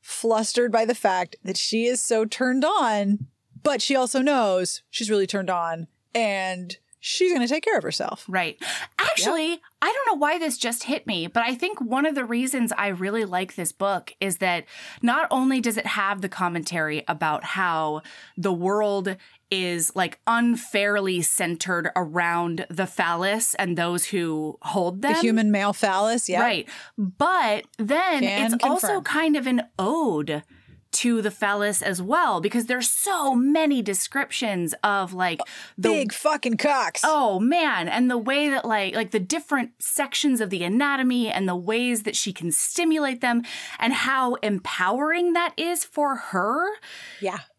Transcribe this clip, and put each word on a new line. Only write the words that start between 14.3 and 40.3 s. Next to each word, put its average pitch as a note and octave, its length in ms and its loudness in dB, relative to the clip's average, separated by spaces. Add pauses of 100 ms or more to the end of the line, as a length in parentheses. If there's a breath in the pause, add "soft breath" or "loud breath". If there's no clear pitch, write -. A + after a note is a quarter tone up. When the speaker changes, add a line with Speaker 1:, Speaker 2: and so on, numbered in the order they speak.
Speaker 2:
that F3 280 -2 (360 loud breath)
not B3+ 300 2
only C4 300 2
does A3+ 160 0
it - 80 -4
have G3 360 -2
the F#3+ 80 -4
commentary E3 800 -2
about D#3 360 -2
how D#3+ 580 -2 (360 loud breath)
the F#3 160 0
world G3 600 0 (360 loud breath)
is, F3 440 -2
like, F3+ 300 -2
unfairly G#3 960 2
centered E3+ 720 0
around E3+ 760 0
the F3+ 160 -2
phallus F#3 680 0
and F3+ 220 -2
those F3 280 0
who D#3+ 580 -2
hold F#3+ 400 -2
Speaker 1:
The F#3+ 60 2
Speaker 2:
them. D#4 120 4
Speaker 1:
human A3 300 4
male G3+ 220 2
phallus, G#3+ 540 0
yeah. F#3 140 2
Speaker 2:
Right. G#3 260 0 (300 loud breath)
But B3 680 0 (120)
then D4 460 0
Speaker 1:
Can G#3 320 0
Speaker 2:
it's A#3 80 0
also E4 240 2
Speaker 1:
confirm. G4 160 0
Speaker 2:
kind D#4 320 2
of B3+ 100 -2
an B3 220 0 (100)
ode F#3 680 0 (500 soft breath)
to A#3 280 2
the G#3 100 0
phallus G3+ 520 0
as F3+ 180 -2
well, G3 400 2
because A3+ 240 0
there's - 240 0
so D#4 460 0
many C#4+ 480 4
descriptions F#3+ 880 -2 (100)
of, G3 300 0
like, F3+ 260 -2 (380 loud breath)
the G#3 120 2
Speaker 1:
Big C4 240 0
fucking C#4+ 440 0
cocks. C4 460 0
Speaker 2:
Oh, C4 360 4
man. B3 480 2
And B3 220 2
the B3 80 0
way C4+ 320 2
that, C4+ 160 0
like, G#3+ 300 0
like, A3 160 -2
the A3 80 2
different B3+ 580 -2
sections C4+ 640 0